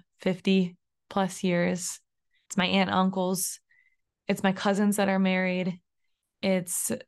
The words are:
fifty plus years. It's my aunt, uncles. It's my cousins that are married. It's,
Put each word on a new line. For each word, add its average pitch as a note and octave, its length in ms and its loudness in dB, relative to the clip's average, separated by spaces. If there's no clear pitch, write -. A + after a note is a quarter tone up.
fifty F#3 580 0
plus F#3+ 340 -2
years. F3+ 560 -2
It's - 100 -14
my F#3 100 2
aunt, F#3+ 240 2
uncles. F#3 680 0
It's G3 160 -2
my F#3+ 80 4
cousins G3+ 460 0
that G3 120 2
are F#3+ 80 2
married. F#3 640 0
It's, F#3+ 500 -2